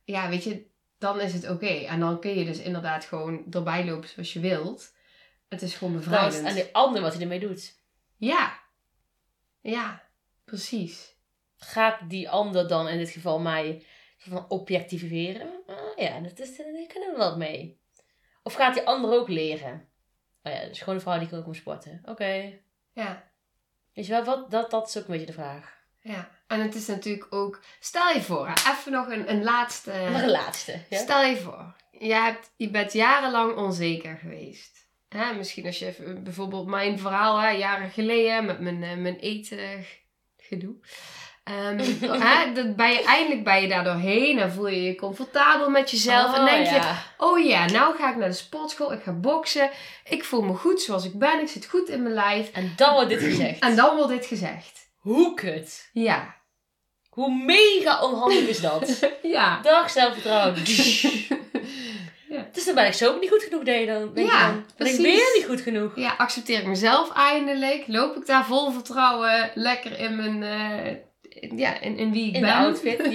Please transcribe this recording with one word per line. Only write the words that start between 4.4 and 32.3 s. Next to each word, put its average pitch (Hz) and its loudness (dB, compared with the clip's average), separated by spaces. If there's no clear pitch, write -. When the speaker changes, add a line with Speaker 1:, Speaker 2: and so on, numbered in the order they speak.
Speaker 1:
wilt. 180 -4
Het 185 -14
is 180 -8
gewoon 180 -6
Speaker 2:
Dat 165 -6
is 160 -8
Speaker 1:
bevrijdend. 170 2
Speaker 2:
aan 196 -2
de 185 -2
ander 240 2
wat 160 -2
hij 170 -8
ermee 175 -6
doet. 185 -10
Speaker 1:
Ja. 277 -2
Ja, 220 -8
precies. - -10
Speaker 2:
Gaat 220 0
die 185 -8
ander 185 0
dan, 165 0
in 165 -4
dit 165 -6
geval 165 -4
mij, 160 -4
van 180 -10
objectiveren. 180 -6
Ah, - -16
ja, 147 -6
dat 180 -14
is, 262 -16
daar 302 -16
kunnen 381 -12
we 320 -10
wat 180 -2
mee. 160 -10
Of - -12
gaat 254 2
die 254 -2
ander 240 0
ook 240 2
leren? 156 -6
Oh 151 -10
ja, - -10
dus - -16
gewoon - -6
een 185 -6
vrouw 180 -4
die 165 -6
kan 170 -12
ook 165 -12
om 165 -12
sporten. 165 -14
Oké. 196 -8
Speaker 1:
Ja. 196 -12
Speaker 2:
Weet 208 -10
je 202 -8
wel, 233 0
wat, 254 -4
dat, 226 -2
dat 220 -4
is - -10
ook 202 -8
een - -12
beetje 160 -8
de 160 -12
vraag. 147 -14
Speaker 1:
Ja, 196 -14
en 220 -2
het 214 -2
is 220 -10
natuurlijk 202 -6
ook... 202 -4
Stel 349 0
je 262 -2
voor, 151 -4
hè, 165 -6
even 277 -8
nog 254 -2
een, 226 -6
een 208 0
laatste. 240 -2
Speaker 2:
Nog 262 0
een 254 2
laatste, - -4
ja. 196 -4
Speaker 1:
Stel 277 2
je 262 2
voor, 180 -12
je 220 -4
hebt, 226 -2